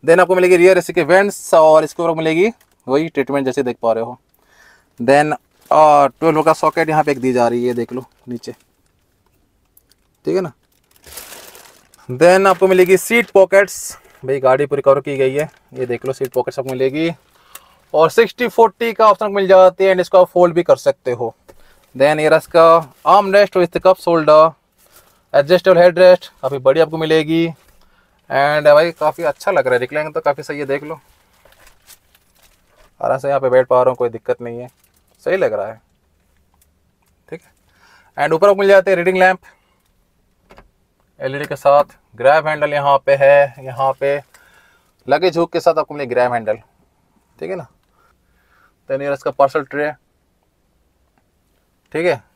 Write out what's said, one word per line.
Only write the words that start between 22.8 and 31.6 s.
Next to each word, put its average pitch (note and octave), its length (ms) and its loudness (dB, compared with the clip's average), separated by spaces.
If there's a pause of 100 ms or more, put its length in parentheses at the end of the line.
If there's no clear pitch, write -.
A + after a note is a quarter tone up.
arm G3 260 2
rest G3+ 220 2
with F3 220 -2
cup F#3 220 2
holder, D#3 520 2 (840)
adjustable E3+ 440 2
हेड F3 200 4
रेस्ट, F3+ 320 4 (120)
काफ़ी C3+ 180 -6
बड़ी C3+ 200 2
आपको D#3+ 180 -2
मिलेगी। D#3+ 480 -2
And - 1200 -6
भाई D#3 260 4
काफ़ी - 320 -4
अच्छा - 260 -4
लग C#3+ 160 0
रहा B2+ 80 0
है, A#2+ 60 0
रिक्लाइन D3+ 320 -8
तो D#3+ 80 -8
काफ़ी D3 220 -4
सही C#3+ 160 -12
है, C#3+ 80 -8
देख C#3+ 180 -6
लो D3+ 160 -14 (2000)